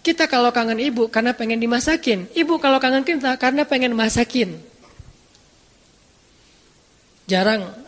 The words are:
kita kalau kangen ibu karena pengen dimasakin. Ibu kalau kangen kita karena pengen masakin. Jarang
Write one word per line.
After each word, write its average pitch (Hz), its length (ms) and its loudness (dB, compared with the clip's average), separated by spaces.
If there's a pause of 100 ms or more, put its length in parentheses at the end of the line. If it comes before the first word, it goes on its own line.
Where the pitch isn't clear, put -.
kita 330 240 0
kalau 240 320 2
kangen 226 240 0
ibu 233 320 -2
karena 240 240 0
pengen 226 240 -2
dimasakin. 240 720 0
Ibu 330 320 0
kalau 269 160 4
kangen 262 240 2
kita 269 320 -2
karena 277 320 0
pengen 254 240 0
masakin. 226 640 0 (2750)
Jarang 196 480 0 (120)